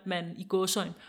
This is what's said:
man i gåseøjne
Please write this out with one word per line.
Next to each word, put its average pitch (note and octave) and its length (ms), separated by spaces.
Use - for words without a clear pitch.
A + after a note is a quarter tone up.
man E3+ 340
i F#3+ 100
gåseøjne F#3 460